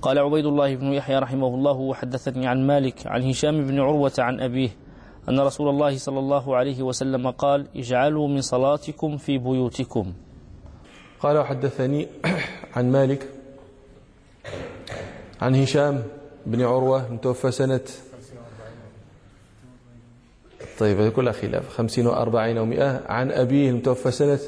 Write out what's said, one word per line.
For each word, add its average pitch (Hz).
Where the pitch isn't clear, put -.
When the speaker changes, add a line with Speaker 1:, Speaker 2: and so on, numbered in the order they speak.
Speaker 1:
قال 135
عبيد 147
الله 143
بن 139
يحيى 139
رحمه 131
الله: 131
"وحدثني 131
عن 131
مالك 139
عن 127
هشام 147
بن 139
عروة 139
عن 123
أبيه 127
أن 131
رسول 139
الله 139
صلى 135
الله 135
عليه 131
وسلم 131
قال: 143
'اجعلوا 131
من 139
صلاتكم 147
في 139
بيوتكم.'" 123
Speaker 2:
قال: 147
"وحدثني 135
<clears throat> -
عن 123
مالك 139
عن 131
هشام 139
بن 117
عروة"، 127
متوفى 123
سنة، 131
طيب، 104
هذه 107
كلها 117
خلاف، -
خمسين 117
وأربعين 117
ومائة، 123
عن 127
أبيه 131
المتوفى 127
سنة 143